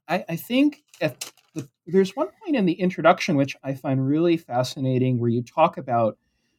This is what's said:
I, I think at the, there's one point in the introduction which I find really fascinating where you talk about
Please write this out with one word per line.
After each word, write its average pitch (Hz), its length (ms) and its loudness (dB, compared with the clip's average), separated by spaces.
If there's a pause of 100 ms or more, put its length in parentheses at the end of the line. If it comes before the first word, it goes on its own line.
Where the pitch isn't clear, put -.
I, 180 200 -2
I 165 80 -4
think 269 480 0 (160)
at - 320 -6 (220)
the, 139 160 -10 (160)
there's 185 300 2
one 311 140 -4 (140)
point 339 120 -2
in 208 100 2
the 160 80 2
introduction 180 640 2
which 139 260 0
I - 120 -6
find 135 300 -2
really 165 320 2
fascinating 127 800 -2
where 117 100 0
you 117 140 -2
talk 160 340 0
about 117 400 0 (420)